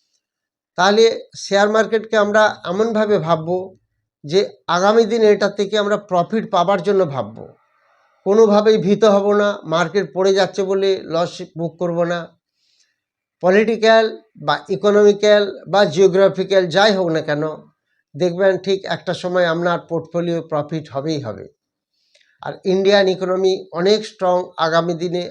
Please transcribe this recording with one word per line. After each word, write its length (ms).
তাহলে 260
শেয়ার 340
মার্কেটকে 480
আমরা 260
এমনভাবে 540
ভাববো 380
যে 160
আগামী 380
দিনে 300
এটা 140
থেকে 300
আমরা 180
প্রফিট 540
পাবার 320
জন্য 220
ভাববো, 400
কোনোভাবেই 520
ভীত 260
হব 280
না, 180
মার্কেট 500
পড়ে 200
যাচ্ছে 300
বলে 260
লস 200
বুক 220
করব 240
না। 160
পলিটিক্যাল 640
বা 180
ইকোনমিক্যাল 720
বা 180
জিওগ্রাফিক্যাল 800
যাই 300
হোক 100
না 140
কেন, 220
দেখবেন 420
ঠিক 220
একটা 180
সময় 320
আপনার 340
পোর্টফোলিও 500
প্রফিট 420
হবেই 280
হবে। 240
আর 120
ইন্ডিয়ান 420
ইকোনমি 460
অনেক 340
স্ট্রং, 320
আগামী 360
দিনে 380